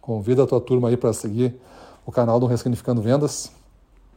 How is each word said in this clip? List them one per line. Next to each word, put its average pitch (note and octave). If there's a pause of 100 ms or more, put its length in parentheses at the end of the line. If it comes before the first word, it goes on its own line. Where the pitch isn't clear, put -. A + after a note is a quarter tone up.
convida A#2+
a B2
tua B2+
turma B2
aí B2
pra A#2
seguir A#2+ (520)
o -
canal A#2
do B2
Ressignificando A#2+
Vendas. C#3 (640)